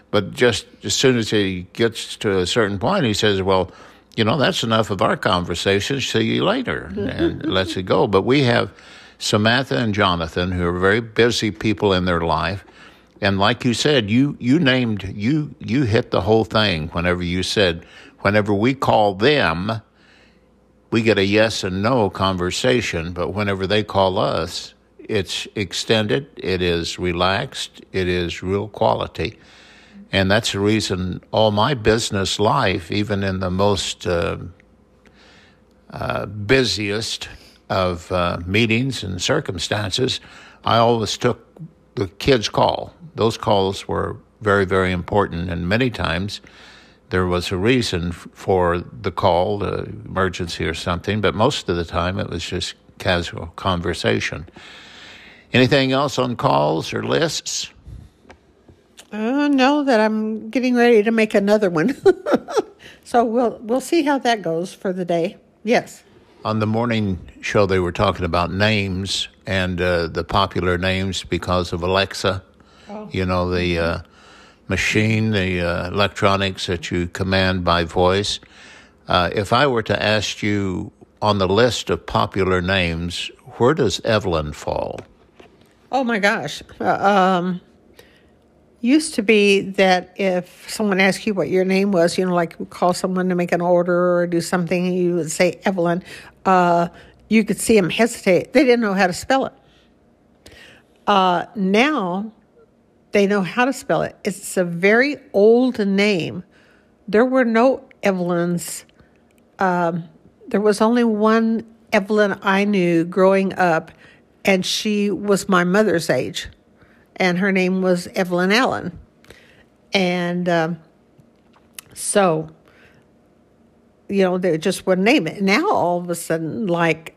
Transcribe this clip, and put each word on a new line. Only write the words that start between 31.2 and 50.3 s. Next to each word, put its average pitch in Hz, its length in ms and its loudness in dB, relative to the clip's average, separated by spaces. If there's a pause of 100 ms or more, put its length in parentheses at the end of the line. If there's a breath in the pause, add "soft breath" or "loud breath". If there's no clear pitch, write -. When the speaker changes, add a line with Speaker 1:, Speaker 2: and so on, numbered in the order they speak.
Speaker 1:
all 110 200 4
my 107 220 2
business 107 640 0
life, 107 540 0
even 101 320 -2
in 95 160 -2
the 92 100 -4
most, 95 560 -2
uh, 87 340 -2 (1500 soft breath)
uh, - 360 -6
busiest 107 1040 -2 (400 loud breath)
of, 92 420 0
uh, 87 340 -2
meetings 113 580 0
and 92 180 -8
circumstances, 104 960 -2 (440 loud breath)
I 107 140 2
always 113 400 2
took - 280 -2 (500)
the 101 120 -4
kids' 120 420 0
call. - 440 0 (220)
Those 110 220 0
calls 98 500 0
were 92 300 -4 (240)
very, 101 240 4
very 92 260 0
important, 90 580 -2
and 87 180 -4
many 117 220 0
times 90 520 -4 (680 loud breath)
there 92 160 0
was 90 260 -2
a 98 60 -4
reason 95 520 0
f-, - 240 -12
for 90 460 0
the 101 320 -8
call, 95 480 0
the 92 240 -4 (220)
emergency 92 600 -4